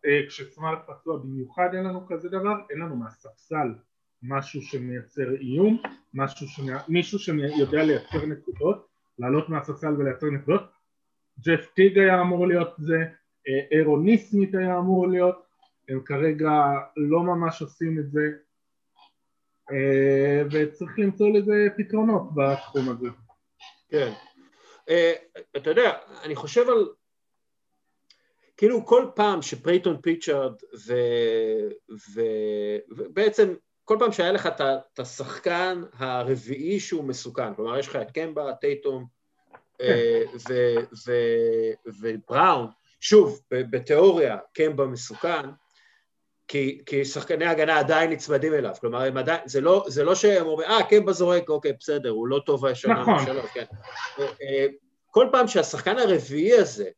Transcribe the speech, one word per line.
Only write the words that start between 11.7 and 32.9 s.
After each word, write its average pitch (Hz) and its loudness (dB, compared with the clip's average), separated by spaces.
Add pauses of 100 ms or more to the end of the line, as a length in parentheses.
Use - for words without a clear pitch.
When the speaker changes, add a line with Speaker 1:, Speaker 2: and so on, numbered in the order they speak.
Speaker 1:
טיג 190 6
היה 185 6
אמור 180 2
להיות 170 0
זה, 160 0 (500)
אה, 139 0
אירון 151 4
ניסמית 202 2
היה 185 0
אמור 185 2
להיות, 180 0 (400)
הם 131 -6
כרגע 151 0 (460)
לא 156 0
ממש 170 -2
עושים 160 -6
את 147 -6
זה, 151 -2 (1400)
אה, 139 2
וצריך 151 -4
למצוא 202 2
לזה 208 4
פתרונות 214 0
בתחום 139 0
הזה. 123 -6 (800)
Speaker 2:
כן. 135 -2 (760)
אה, 165 4 (440)
אתה 143 -4
יודע, 214 4 (320)
אני 151 -8
חושב 240 0
על... 226 4 (1700)
כאילו, 226 2
כל 254 6
פעם 202 0
שפרייטון 170 -2
פיצ'ארד 147 -2 (340)
ו-, 120 -2 (1200)
ו-, 113 -4 (760)